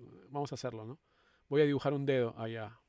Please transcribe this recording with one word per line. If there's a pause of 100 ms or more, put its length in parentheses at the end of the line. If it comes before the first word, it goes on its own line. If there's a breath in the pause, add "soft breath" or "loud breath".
(300)
Vamos
a
hacerlo,
¿no? (500 soft breath)
Voy
a
dibujar
un
dedo
allá.